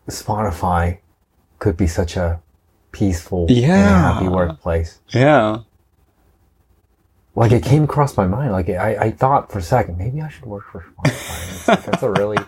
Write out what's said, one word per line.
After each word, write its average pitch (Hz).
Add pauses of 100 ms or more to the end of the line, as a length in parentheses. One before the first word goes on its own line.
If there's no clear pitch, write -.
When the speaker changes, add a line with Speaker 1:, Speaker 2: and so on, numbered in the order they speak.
Speaker 1:
Spotify 90 (600)
could 95
be 95
such 87
a 87 (520)
peaceful 92
and 123
Speaker 2:
Yeah. 180
Speaker 1:
happy 92
workplace. 85 (100)
Speaker 2:
Yeah. 117 (1800)
Speaker 1:
Like, 113
it 120
came 147
across 143
my 95
mind. 110
Like, 92
I, 101
I 110
thought -
for 104
a 92
second, 95
maybe 127
I 156
should -
work 101
for 98
Spotify. -
It's -
like, -
that's -
a 120
really 101